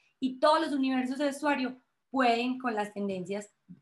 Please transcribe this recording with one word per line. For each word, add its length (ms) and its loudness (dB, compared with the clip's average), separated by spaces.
y 220 -4
todos 220 6
los 100 -2
universos 460 0
de 80 0
vestuario 520 -2
pueden 480 2
con 160 -4
las 200 -4
tendencias 600 -6